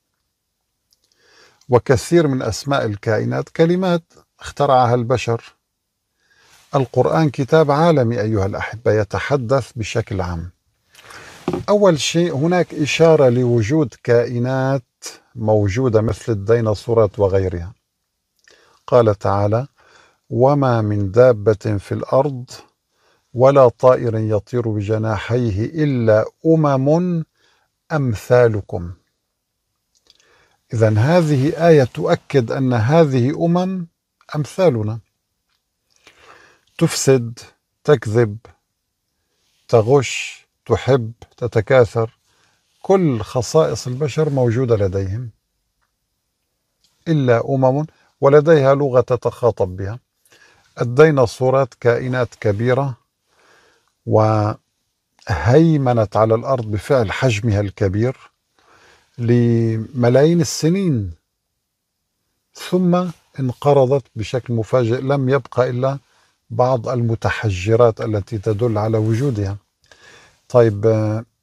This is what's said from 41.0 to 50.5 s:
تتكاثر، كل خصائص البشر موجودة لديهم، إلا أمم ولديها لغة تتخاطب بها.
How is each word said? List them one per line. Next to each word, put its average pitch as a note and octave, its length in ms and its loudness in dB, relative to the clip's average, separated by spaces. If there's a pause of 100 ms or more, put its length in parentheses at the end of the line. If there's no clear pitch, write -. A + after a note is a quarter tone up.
تتكاثر، A#2 800 0 (640)
كل E3 380 0
خصائص C3+ 640 -2
البشر C#3+ 440 -4
موجودة B2 460 0
لديهم، G2 540 -4 (1800)
إلا B2+ 400 2
أمم C3+ 380 0 (340)
ولديها C#3+ 540 4
لغة C3+ 260 0
تتخاطب G2 760 -2
بها. G2 220 -10 (800)